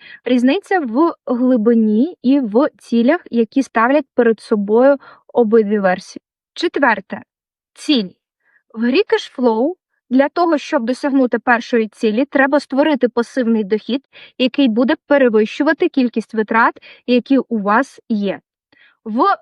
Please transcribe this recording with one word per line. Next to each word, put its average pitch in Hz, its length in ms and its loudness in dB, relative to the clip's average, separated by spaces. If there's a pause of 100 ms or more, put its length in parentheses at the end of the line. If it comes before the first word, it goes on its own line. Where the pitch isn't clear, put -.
(240)
Різниця 269 560 0
в 269 340 0 (120)
глибині 240 960 0
і 269 180 2
в 247 280 0 (100)
цілях, 240 420 0 (100)
які 233 320 -2
ставлять 262 520 0
перед 233 260 0
собою 226 560 2 (380)
обидві 214 440 2
версії. 185 440 -4 (320)
Четверте. 247 680 -2 (520)
Ціль. 240 340 -2 (680)
В 220 60 -12
грі 247 220 0
Кешфлоу 262 720 -2 (360)
для 269 180 2
того, 339 300 0
щоб 277 260 -4
досягнути 254 540 -2
першої 226 500 -2
цілі, 214 360 -2
треба 277 360 0
створити 277 480 -2
пасивний 226 560 -2
дохід, 220 400 -6 (340)
який 262 300 0
буде 233 260 0 (120)
перевищувати 277 840 0
кількість 247 460 -4
витрат, 226 400 0 (320)
які 247 320 0
у 233 200 -4
вас 214 500 -2
є. 202 320 -4 (640)
В 285 380 0